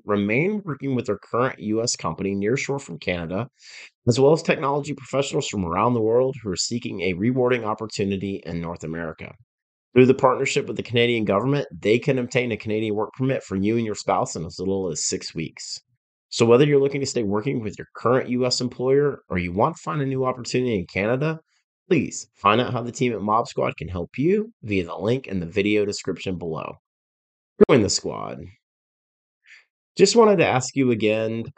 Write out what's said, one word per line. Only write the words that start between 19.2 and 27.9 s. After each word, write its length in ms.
or 80
you 120
want 260
to 60
find 200
a 40
new 200
opportunity 520
in 80
Canada, 540
please 480
find 240
out 120
how 100
the 100
team 200
at 80
Mob 280
Squad 280
can 120
help 280
you 360
via 220
the 120
link 300
in 140
the 60
video 380
description 540
below. 360
Join 140
the 80